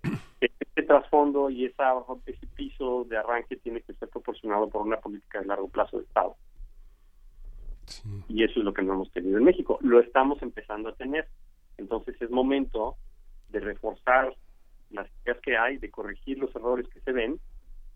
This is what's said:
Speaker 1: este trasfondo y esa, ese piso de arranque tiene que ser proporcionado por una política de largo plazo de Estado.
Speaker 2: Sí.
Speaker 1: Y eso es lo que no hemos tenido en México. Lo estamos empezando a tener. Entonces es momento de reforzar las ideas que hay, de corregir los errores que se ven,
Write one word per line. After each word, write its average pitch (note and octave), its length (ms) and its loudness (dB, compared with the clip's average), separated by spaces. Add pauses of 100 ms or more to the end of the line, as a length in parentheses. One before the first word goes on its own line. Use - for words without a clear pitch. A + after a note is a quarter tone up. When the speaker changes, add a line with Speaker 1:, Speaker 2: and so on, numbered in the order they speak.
(400)
Speaker 1:
este - 440 0
trasfondo C#3+ 640 6
y B2+ 160 -2
esa, C3 280 2 (320)
ese C3 200 -12 (100)
piso B2+ 500 -4
de A#2 120 -4
arranque A#2 380 -2
tiene A#2 260 -8
que - 120 -16
ser - 160 -10
proporcionado G#2+ 600 -2
por G#2 140 -2
una G#2+ 140 0
política G#2 420 -8
de F#2+ 80 -6
largo G2 220 -2
plazo G#2+ 280 0
de - 60 -6
Estado. - 320 2 (1500)
Speaker 2:
Sí. - 240 -12 (180)
Speaker 1:
Y A2 160 2
eso A2+ 160 2
es G#2+ 60 0
lo G2 80 0
que G2 100 0
no F#2+ 100 2
hemos F#2+ 180 -2
tenido F#2+ 260 0
en A#2 60 6
México. - 380 4
Lo A#2+ 180 10
estamos C3 440 4
empezando A2 460 -8
a G#2+ 60 -14
tener. C#3 320 -4 (500)
Entonces A2 440 -6
es A#2 80 -6
momento B2+ 640 0 (540)
de G#2 100 -2
reforzar A2 760 2 (560)
las G2 160 -8 (160)
ideas A#2+ 180 -2
que B2 160 0
hay, B2 200 2
de G#2+ 120 -8
corregir A2 480 -8
los C3+ 180 -2
errores B2 340 -2
que - 120 -20
se C3 100 -4
ven, B2+ 280 0 (560)